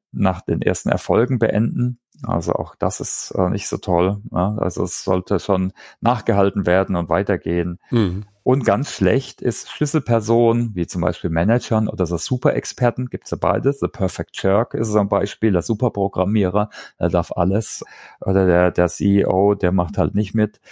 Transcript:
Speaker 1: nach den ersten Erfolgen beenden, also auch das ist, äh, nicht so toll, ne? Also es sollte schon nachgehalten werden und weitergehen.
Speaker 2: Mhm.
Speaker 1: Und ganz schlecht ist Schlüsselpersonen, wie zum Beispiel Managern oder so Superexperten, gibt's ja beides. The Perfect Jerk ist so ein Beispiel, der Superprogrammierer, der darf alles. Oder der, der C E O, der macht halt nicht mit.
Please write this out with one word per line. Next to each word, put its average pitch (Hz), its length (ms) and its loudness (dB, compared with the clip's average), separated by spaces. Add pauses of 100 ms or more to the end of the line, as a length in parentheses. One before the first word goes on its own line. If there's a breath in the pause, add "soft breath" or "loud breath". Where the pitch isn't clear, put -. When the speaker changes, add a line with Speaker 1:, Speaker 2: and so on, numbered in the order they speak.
(120)
Speaker 1:
nach 95 300 -2
den - 200 -2
ersten - 280 -2
Erfolgen 117 500 0
beenden, 117 580 0 (240)
also 90 320 -2
auch - 220 -4
das 95 240 -4
ist, - 360 -8
äh, 92 140 2
nicht 98 180 -4
so - 100 -4
toll, 95 520 0
ne? 98 300 -2
Also - 240 -2
es - 200 -6
sollte 92 360 -2
schon 92 340 0 (260 loud breath)
nachgehalten 101 680 0
werden 92 280 2
und 85 140 -2
weitergehen. 87 680 -2 (100)
Speaker 2:
Mhm. 101 360 0 (180)
Speaker 1:
Und 131 220 0
ganz 113 260 0
schlecht 104 520 0
ist - 260 -4
Schlüsselpersonen, 117 1040 0
wie 87 140 -2
zum 90 140 -6
Beispiel 87 280 -2
Managern 110 580 0
oder 90 200 -2
so 85 100 -2
Superexperten, - 960 -2
gibt's - 180 -12
ja - 100 -4
beides. 110 400 0
The 90 80 0
Perfect - 540 -6
Jerk 101 320 0
ist 117 140 -2
so 107 120 2
ein 101 80 2
Beispiel, 101 440 0
der 90 100 2
Superprogrammierer, 104 1080 0 (300 loud breath)
der 90 100 0
darf 85 220 0
alles. 95 540 -2 (340 loud breath)
Oder 95 280 2
der, 90 240 4
der 87 160 2
C 98 320 2
E 95 60 2
O, 101 280 6
der 95 180 2
macht 90 280 0
halt 85 160 0
nicht 101 180 -2
mit. 107 280 0 (100)